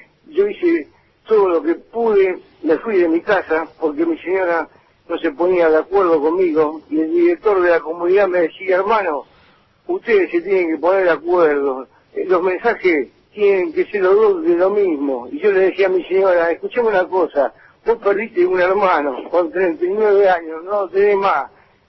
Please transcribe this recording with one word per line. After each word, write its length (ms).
yo 180
hice 400
todo 220
lo 140
que 120
pude, 640
me 140
fui 200
de 120
mi 120
casa, 440
porque 260
mi 140
señora 480
no 80
se 140
ponía 380
de 80
acuerdo 440
conmigo, 680
y 100
el 120
director 500
de 80
la 100
comunidad 480
me 140
decía, 360
"Hermano, 460
ustedes 440
se 100
tienen 300
que 60
poner 280
de 60
acuerdo, 760
eh, 140
los 160
mensajes 640
tienen 400
que 120
ser 160
los 140
dos 280
de 140
lo 120
mismo". 600
Y 80
yo 120
le 100
decía 260
a 20
mi 140
señora, 480
"Escuchame 380
una 160
cosa, 460
vos 140
perdiste 480
un 160
hermano 680
con 200
treinta 320
y 60
nueve 400
años, 340
no 260
tenés 280
más, 280